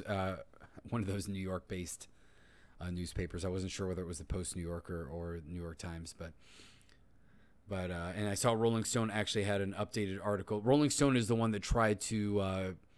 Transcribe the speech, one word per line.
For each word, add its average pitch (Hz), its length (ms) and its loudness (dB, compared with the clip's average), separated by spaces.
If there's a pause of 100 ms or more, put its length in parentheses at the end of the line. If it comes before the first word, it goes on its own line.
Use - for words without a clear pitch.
uh, 95 320 0 (520)
one 117 120 0
of 95 80 -2
those 98 180 -2
New 98 140 -2
York-based, 92 640 -4 (720)
uh, 87 100 -4
newspapers. 87 540 -2
I 95 60 0
wasn't 92 240 -2
sure 98 120 -2
whether 92 160 -2
it 87 60 -4
was 87 120 -6
the 87 40 -8
Post 90 320 -2
New 90 60 -4
Yorker 85 500 -4
or 85 340 -6
New 87 160 -6
York 82 160 -8
Times, 85 400 -8
but, 85 140 -10 (1400)
but, 92 240 -4
uh, 87 240 -4
and 104 140 0
I 98 60 -2
saw 117 180 4
Rolling 113 320 2
Stone 113 260 0
actually 107 320 0
had 101 160 2
an 98 180 -2
updated 101 460 -2
article. 104 380 0
Rolling 139 280 6
Stone 139 280 6
is 113 100 4
the 117 80 4
one 113 160 4
that 104 120 0
tried 110 380 4
to, 104 380 2
uh, 95 320 0 (260)